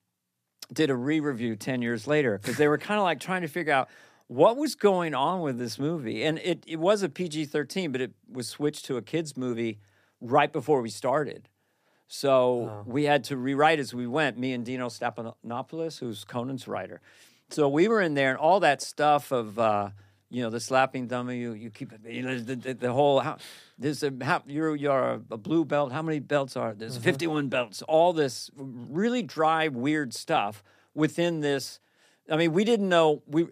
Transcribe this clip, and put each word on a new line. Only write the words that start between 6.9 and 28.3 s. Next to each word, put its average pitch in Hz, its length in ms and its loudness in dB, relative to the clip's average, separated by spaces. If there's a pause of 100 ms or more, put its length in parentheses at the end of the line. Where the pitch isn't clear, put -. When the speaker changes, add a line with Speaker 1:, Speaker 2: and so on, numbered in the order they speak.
Speaker 1:
a 170 80 -2
P 180 180 -4
G 151 160 -4
thirteen, 147 480 -4
but 127 80 -2
it 113 120 -4 (140)
was 120 220 -10
switched 147 380 -4
to 135 100 -4
a 113 60 -4
kids' 156 340 -6
movie 117 440 -4 (420)
right 143 280 4
before 143 300 0
we 113 80 -4
started. 127 640 -4 (580)
So 127 640 2
Speaker 2:
Oh. 104 160 -12
Speaker 1:
we 135 180 0
had 147 200 4
to 143 120 -6
rewrite 139 440 2
as 113 120 -6
we 123 140 -6
went, 127 320 -2
me 127 160 -2
and 120 100 -6
Dino 127 240 -6
Stapanopoulos, 120 1080 -8
who's 113 260 -10
Conan's 123 420 -8
writer. 95 360 -10 (500)
So 147 160 4
we 156 200 4
were 226 120 4
in 165 140 2
there, 139 160 4
and 127 80 -2
all 170 220 4
that 147 200 4
stuff 147 520 2
of, 110 260 -2
uh, 104 320 2 (380)
you 123 120 -6
know, 117 100 -2
the 117 100 -6
slapping 131 480 0
dummy, 123 300 -4
you, 120 140 -6
you 110 180 -12
keep, 107 220 -14 (160)
you 120 140 -8
know, 127 160 -4
the, 120 160 -8
the, 127 200 -8
the 123 180 -4
whole, 139 260 4
how, 127 200 -2 (380)
there's 147 280 -4
a, 139 80 0 (100)
how, 151 240 0
you're, 151 300 -2
you're 135 380 0
a, 113 60 -8 (120)
a 117 40 -8
blue 160 280 0
belt. 143 260 0
How 143 100 -6
many 156 200 -4
belts 139 360 -2
are, 117 180 -4
there's 110 200 -12
Speaker 2:
Mm-hmm. 120 80 -8
Speaker 1:
fifty-one 151 460 0
belts, 123 340 -4
all 170 300 4
this 143 440 -2